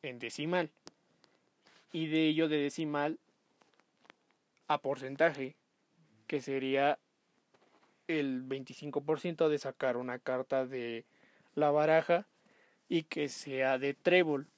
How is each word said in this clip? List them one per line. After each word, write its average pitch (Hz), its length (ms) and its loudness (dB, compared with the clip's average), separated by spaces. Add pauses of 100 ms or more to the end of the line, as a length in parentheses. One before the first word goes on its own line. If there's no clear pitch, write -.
en 127 160 -10
decimal. 156 520 -2 (1200)
Y 160 160 -4
de 156 220 4
ello 156 180 2
de 151 120 0
decimal 147 600 -2 (1500)
a 147 80 0
porcentaje, 139 800 -2 (720)
que 147 120 -2
sería 135 580 0 (1080)
el 139 340 0
veinticinco 135 600 -6
por 151 180 -2
ciento 165 300 2
de 147 100 0
sacar 131 380 -2
una 123 200 -6
carta 131 480 -2
de 117 380 -6 (520)
la 147 160 4
baraja 160 540 4 (600)
y 165 160 0
que 151 240 -4
sea 131 500 -2
de 139 160 -2
trébol. 156 540 4 (100)